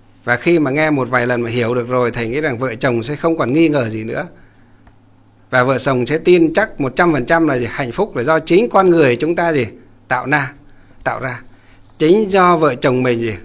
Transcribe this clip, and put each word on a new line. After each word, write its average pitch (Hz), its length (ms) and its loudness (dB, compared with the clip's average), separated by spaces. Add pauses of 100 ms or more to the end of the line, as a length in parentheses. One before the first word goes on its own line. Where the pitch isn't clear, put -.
(240)
Và 120 120 0
khi 170 240 2
mà 139 120 0
nghe 156 180 0
một 131 200 -2
vài 123 180 0
lần 123 140 0
mà 117 80 -4
hiểu 120 260 -2
được 120 120 -4
rồi, 123 240 0
thầy 117 160 -6
nghĩ 131 140 -4
rằng 143 160 -4
vợ 120 180 -6
chồng 117 280 -2
sẽ 143 120 -6
không 165 220 -2
còn 127 160 -2
nghi 160 160 4
ngờ 131 200 0
gì 110 140 -8
nữa. 139 240 -8 (1200)
Và 127 140 2
vợ 131 160 0
chồng 123 260 0
sẽ 143 120 -2
tin 165 360 4
chắc 208 280 -2
một 131 140 -4
trăm 175 180 2
phần 131 120 -2
trăm 165 220 2
là 135 100 0
gì? 120 120 -4
Hạnh 127 220 -6
phúc 208 240 -4
là 123 80 -4
do 156 160 2
chính 185 300 0
con 190 200 4
người 147 260 6
chúng 156 200 -2
ta 170 180 -2
gì? 127 140 0 (400)
Tạo 127 180 -2
na, 135 280 -2 (500)
tạo 117 160 -4
ra. 123 220 -10 (560)
Chính 185 340 4
do 180 260 4
vợ 151 180 2
chồng 127 280 0
mình 120 180 0
gì? 113 240 -4